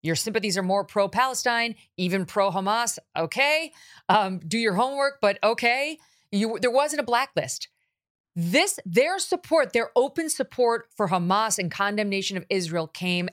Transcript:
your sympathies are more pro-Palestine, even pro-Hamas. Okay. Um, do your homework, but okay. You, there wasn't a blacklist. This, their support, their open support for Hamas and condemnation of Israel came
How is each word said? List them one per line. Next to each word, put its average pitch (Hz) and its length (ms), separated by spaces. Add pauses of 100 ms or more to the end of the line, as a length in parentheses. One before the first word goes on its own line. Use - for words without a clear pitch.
your 160 120
sympathies 208 420
are 196 60
more 190 200
pro-Palestine, 233 920 (240)
even 185 260
pro-Hamas. 196 760 (200)
Okay. 285 540 (360)
Um, 190 300
do 160 180
your 220 180
homework, 277 460
but 202 220
okay. 247 560 (340)
You, 214 260
there 247 120
wasn't 294 300
a 247 40
blacklist. 240 640 (680)
This, 190 520
their 277 320
support, 320 560
their 233 200
open 285 360
support 233 560 (100)
for 202 120
Hamas 190 500
and 180 120
condemnation 196 680
of - 100
Israel 170 380
came 180 460